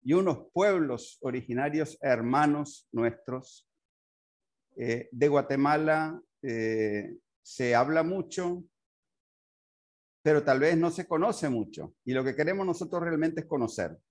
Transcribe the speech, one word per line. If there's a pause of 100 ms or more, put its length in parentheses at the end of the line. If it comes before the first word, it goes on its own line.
y
unos
pueblos
originarios
hermanos
nuestros. (1080)
Eh,
de
Guatemala, (220)
eh, (260)
se
habla
mucho, (1600)
pero
tal
vez
no
se
conoce
mucho, (100)
y
lo
que
queremos
nosotros
realmente
es
conocer. (120)